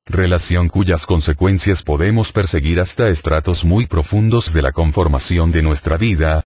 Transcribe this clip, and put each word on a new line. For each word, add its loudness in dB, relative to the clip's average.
relación 0
cuyas 0
consecuencias 0
podemos 0
perseguir 0
hasta -2
estratos -2
muy 2
profundos 0
de 0
la -2
conformación 0
de 2
nuestra 0
vida, 0